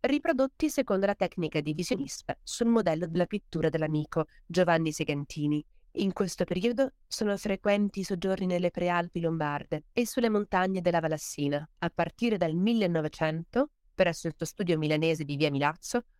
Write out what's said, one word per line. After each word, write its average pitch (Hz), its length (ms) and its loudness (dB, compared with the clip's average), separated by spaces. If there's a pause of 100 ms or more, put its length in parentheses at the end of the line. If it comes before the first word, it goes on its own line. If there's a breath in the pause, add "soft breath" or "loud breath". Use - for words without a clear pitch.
riprodotti 269 680 0
secondo 202 340 0
la 202 100 2
tecnica 170 460 -2
divisionista 156 800 -4
sul - 260 -2
modello 180 380 2
della 170 200 2
pittura 160 420 -2
dell'amico 151 560 0 (220 soft breath)
Giovanni 170 440 2
Segantini. 147 720 -2 (320)
In 196 180 0
questo 185 320 -2
periodo 226 480 0 (120)
sono 208 320 -2
frequenti 202 640 0
i 185 40 -2
soggiorni 190 420 -2
nelle 180 240 0
prealpi 175 480 -2
lombarde 156 760 -2
e 240 140 0
sulle 233 220 0
montagne 190 520 0
della 170 200 2
Valassina. 151 680 -4 (100)
A 170 140 -2
partire 214 440 0
dal 165 180 2
millenovecento, 170 1160 0 (220)
presso 175 360 0
il 156 80 -6
suo 165 100 -6
studio 175 320 0
milanese 156 460 0
di 143 100 -4
via 147 160 2
Milazzo, 147 520 -2 (180)